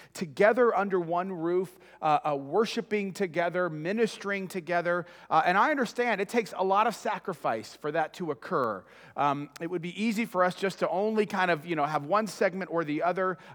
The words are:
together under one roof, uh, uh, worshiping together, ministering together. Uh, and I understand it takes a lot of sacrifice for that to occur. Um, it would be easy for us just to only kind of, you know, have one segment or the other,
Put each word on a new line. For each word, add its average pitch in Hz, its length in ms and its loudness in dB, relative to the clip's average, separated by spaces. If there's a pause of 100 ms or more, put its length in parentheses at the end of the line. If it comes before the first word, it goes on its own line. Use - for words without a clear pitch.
(140)
together 208 600 4
under 190 240 0
one 175 320 -2
roof, 175 440 -2 (280)
uh, 151 200 4
uh, 151 120 0
worshiping 196 800 -2
together, 175 540 0
ministering 196 800 -2
together. 170 600 -2 (200)
Uh, 160 160 4
and 180 140 4
I 247 140 4
understand 240 500 0
it 202 80 -2
takes 233 260 0
a - 80 -2
lot 196 220 4
of 226 100 0
sacrifice 160 800 -4
for 151 160 -6
that 156 240 -2
to 175 140 -4
occur. 131 540 -2 (320)
Um, 143 340 0 (100)
it 170 120 -6
would 175 100 -4
be 175 180 -8
easy 220 260 0
for 185 180 0
us 180 100 2
just 190 260 -4
to 170 100 0
only 214 360 0
kind 185 240 0
of, 160 160 0
you 170 100 -4
know, 147 100 2
have 151 180 -2
one 202 240 2
segment 185 440 -2
or 165 120 0
the 151 180 -2
other, 185 380 0 (160)